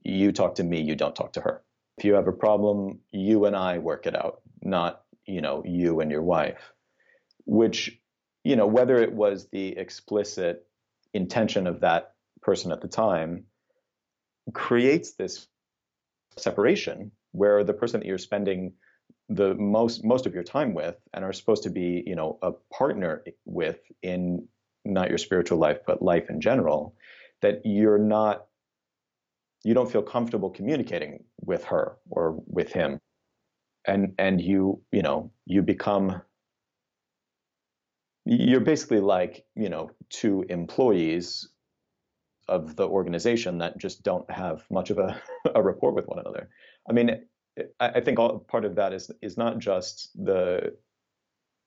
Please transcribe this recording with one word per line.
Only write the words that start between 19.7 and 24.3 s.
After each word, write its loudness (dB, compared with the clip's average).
most 2
of -6
your -6
time -2
with -6
and -8
are -6
supposed 0
to -4
be, -2
you -6
know, -4
a -2
partner -2
with -4
in -4